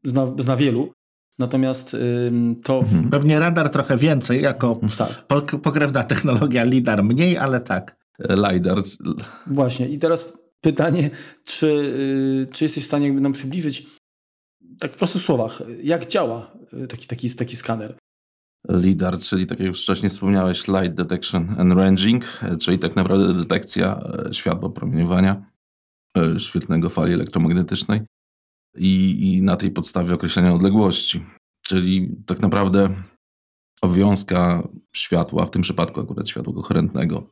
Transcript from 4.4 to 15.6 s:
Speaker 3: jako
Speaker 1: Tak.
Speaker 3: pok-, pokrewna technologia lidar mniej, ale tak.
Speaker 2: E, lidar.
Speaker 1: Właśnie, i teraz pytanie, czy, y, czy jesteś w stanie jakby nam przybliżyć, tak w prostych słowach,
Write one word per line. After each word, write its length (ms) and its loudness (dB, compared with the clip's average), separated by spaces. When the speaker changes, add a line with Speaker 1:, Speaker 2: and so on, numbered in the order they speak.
Speaker 3:
jako 380 0
Speaker 1:
Tak. 300 -6
Speaker 3:
pok-, 320 0
pokrewna 440 0
technologia 600 2
lidar 400 2
mniej, 340 4
ale 240 0
tak. 340 -6
Speaker 2:
E, 340 2
lidar. 240 2
Speaker 1:
Właśnie, 420 0
i 100 -6
teraz 340 -2
pytanie, 480 2
czy, 240 -2
y, 840 0
czy 120 -2
jesteś 180 -4
w 40 -10
stanie 180 0
jakby 160 0
nam 120 0
przybliżyć, 540 -6
tak 120 -8
w 60 -20
prostych 240 -2
słowach, 400 -2